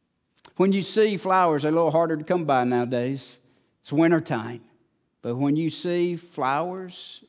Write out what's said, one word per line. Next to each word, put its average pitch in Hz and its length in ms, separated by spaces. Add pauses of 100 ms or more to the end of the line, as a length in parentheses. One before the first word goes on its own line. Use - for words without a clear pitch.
(560)
When 196 160
you 196 100
see 214 340
flowers, 180 460
they're 151 100
a - 20
little 165 160
harder 160 260
to 151 60
come 175 220
by 135 180
nowadays. 123 800 (400)
It's - 120
wintertime. 143 680 (600)
But 120 160
when 143 200
you 160 120
see 175 460
flowers 170 1160